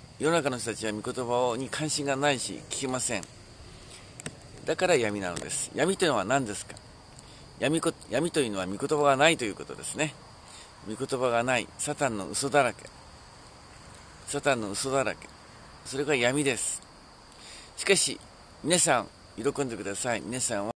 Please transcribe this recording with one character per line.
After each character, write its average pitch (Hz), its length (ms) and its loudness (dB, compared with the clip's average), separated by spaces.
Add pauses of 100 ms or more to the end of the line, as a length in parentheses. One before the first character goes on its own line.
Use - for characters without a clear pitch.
(200)
世 147 100 2
の 170 80 4
中 143 120 2
の 123 80 -2
人 110 140 -4
た - 60 -4
ち 110 80 -6
は 107 80 -2
御 107 80 -6
言 120 120 -4 (120)
葉 120 320 2
に 131 120 -6
関 151 200 -4
心 147 160 -2
が 139 100 0
な 143 160 4
い 127 80 0
し、 - 300 -8
聞 - 120 -6
き 135 60 -2
ま 127 120 -2
せ 113 200 -2
ん。 82 40 -8 (1400)
だ 160 120 -2
か 185 100 2
ら 175 80 6
闇 107 240 2
な 90 120 -4
の 85 40 -4
で - 140 -8
す。 - 260 -6
闇 180 220 2
と 190 80 2
い - 20 6
う 147 40 4
の 117 60 4
は 95 60 2
何 127 220 2
で 104 100 -6
す - 100 -10
か？ - 100 -16 (840)
闇 147 220 2
こ-、 165 100 2 (180)
闇 139 220 0
と 160 80 0
い 127 80 4
う 107 40 -2
の 95 80 -2
は 92 60 0
御 95 120 -4
言 143 200 0
葉 147 60 4
が 139 140 8
な 151 120 8
い 170 80 4
と 123 60 -4
い 107 60 0
う 92 60 -4
こ 73 100 -10
と 69 100 -10
で - 80 -12
す - 120 -8
ね。 147 180 0 (720)
御 107 80 -6
言 131 240 -4
葉 127 100 4
が 117 140 4
な 127 140 2
い。 104 100 0 (100)
サ 147 180 -4
タ 139 140 2
ン 110 80 -4
の 92 120 -4
嘘 131 200 -2
だ 139 140 6
ら 113 100 0
け。 - 160 -18 (1400)
サ 143 120 -4
タ 139 160 4
ン 113 60 -2
の 101 100 -4
嘘 131 200 -4
だ 135 120 4
ら 95 120 -2
け。 - 120 -18 (580)
そ 131 120 -8
れ 143 80 -2
が 147 100 2
闇 127 280 4
で 131 140 2
す。 - 240 -4 (920)
し - 80 -6
か 196 120 6
し、 - 240 0 (440)
皆 170 160 2
さ 131 220 4
ん、 85 60 -4 (280)
喜 139 280 -2
ん 127 60 -4
で 113 60 -6
く 92 80 -6
だ 98 120 -4
さ 120 200 0
い。 90 60 -2
皆 123 180 -6
さ 107 220 -2
ん 107 160 -4